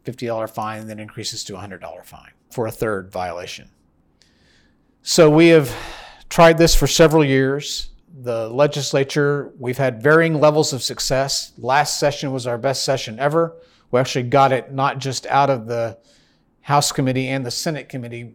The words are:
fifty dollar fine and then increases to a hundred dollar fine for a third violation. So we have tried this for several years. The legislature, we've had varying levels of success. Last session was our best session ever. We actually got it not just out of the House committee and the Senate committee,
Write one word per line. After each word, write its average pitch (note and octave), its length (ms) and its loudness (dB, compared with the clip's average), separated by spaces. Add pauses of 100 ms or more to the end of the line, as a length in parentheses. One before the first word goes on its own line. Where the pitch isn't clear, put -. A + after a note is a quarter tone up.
fifty B2 220 -10
dollar A2+ 220 -6
fine A2 340 -8
and A2 80 -14
then G#2+ 80 -12
increases G#2+ 460 -12
to G#2 120 -14
a F#2 40 -14
hundred F#2+ 220 -16
dollar E2 220 -16
fine - 280 -20 (180)
for A#2+ 160 -6
a A2+ 60 -6
third G2 400 -6
violation. F2+ 580 -10 (1300)
So D#3+ 260 4
we D#3+ 200 6
have D#3 260 6 (520)
tried E3 300 6
this E3 160 6
for - 140 2
several D#3+ 360 6
years. C3+ 680 0 (280)
The A#2 320 -6
legislature, C#3+ 1120 0
we've B2 180 -6
had B2 240 -2
varying D#3+ 380 4
levels D3+ 340 2
of B2+ 80 -6
success. - 800 -4
Last C3+ 400 0
session C#3+ 320 -2
was B2+ 160 -6
our A#2+ 100 -2
best B2+ 260 -4
session B2 360 -4
ever. D#3+ 360 0 (360)
We B2 80 2
actually B2+ 240 -2
got C3+ 280 4
it C3 220 -4
not C3+ 240 -2
just C3 300 -8
out C#3 240 2
of A2+ 160 -4
the A#2 320 -6 (600)
House C#3+ 300 0
committee C3 360 -2
and C3+ 180 -4
the A#2+ 60 -8
Senate D3 380 -8
committee, A#2 460 -14